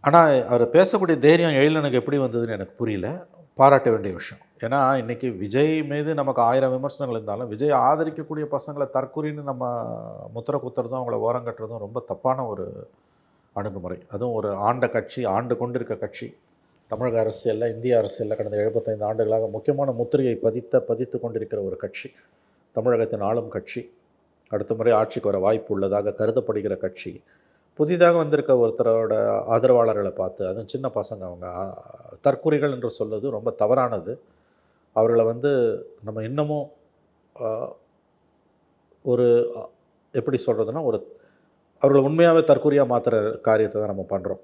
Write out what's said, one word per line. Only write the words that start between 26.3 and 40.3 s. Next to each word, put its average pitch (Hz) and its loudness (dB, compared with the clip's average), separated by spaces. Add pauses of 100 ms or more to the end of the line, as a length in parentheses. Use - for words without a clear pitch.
கட்சி, 90 -10 (500)
புதிதாக 170 4
வந்திருக்க 147 2
ஒருத்தரோட 113 2
ஆதரவாளர்களை 113 2
பார்த்து, 92 -6
அதுவும் 95 -6
சின்ன 131 -8
பசங்க 107 -6
அவங்க, 90 -12
ஆ, 92 -10 (380)
தற்குறிகள் 143 2
என்று 123 -6
சொல்வது 107 -6
ரொம்ப 113 -4
தவறானது. 113 0 (720)
அவர்களை 113 4
வந்து 120 0 (200)
நம்ம 107 -8
இன்னமும், 147 -4 (720)
ஆ, 110 -6 (1300)
ஒரு, 120 2
ஆ, - -14 (420)
எப்படி 131 -2